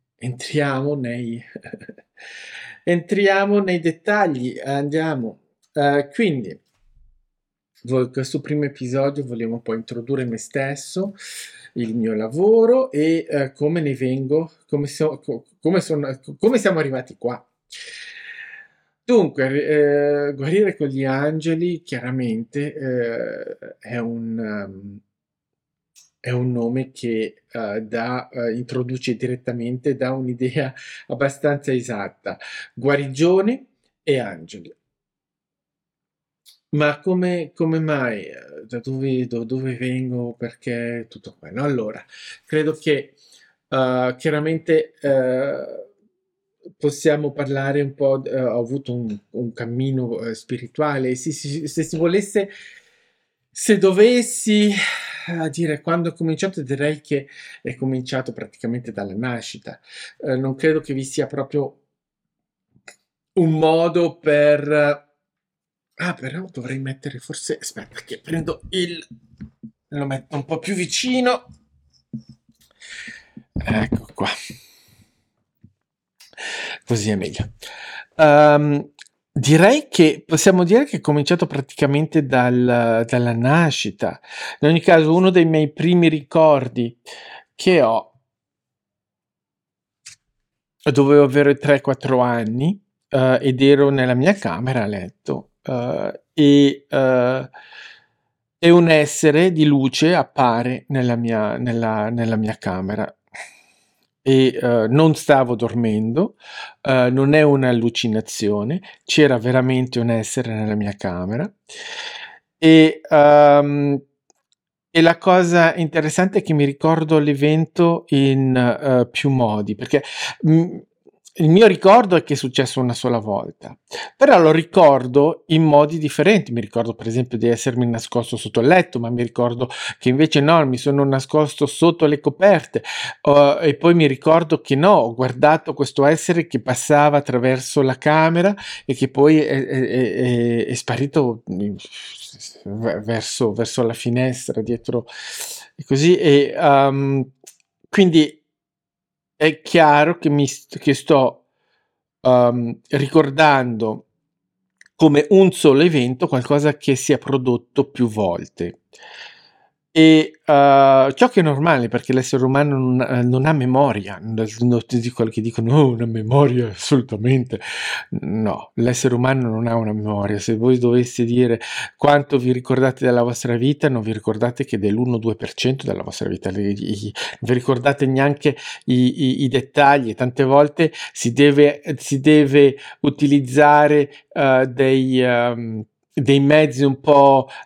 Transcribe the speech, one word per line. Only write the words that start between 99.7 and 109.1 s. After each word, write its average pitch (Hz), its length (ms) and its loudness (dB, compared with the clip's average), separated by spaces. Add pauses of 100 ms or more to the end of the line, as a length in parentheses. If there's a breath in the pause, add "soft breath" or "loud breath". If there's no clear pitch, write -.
appare 123 760 -2
nella 123 280 -2
mia, 113 420 -4
nella, 117 500 -4
nella 113 280 -2
mia 107 200 -4
camera. 95 560 -6 (1160 loud breath)
E, 131 320 4
eh, 120 300 0
non 156 240 4
stavo 131 400 2
dormendo, 113 800 -2 (480 loud breath)
eh, 127 280 2
non 135 220 2
è 151 80 6
un'allucinazione, 117 1400 0 (220 loud breath)
c'era 135 340 2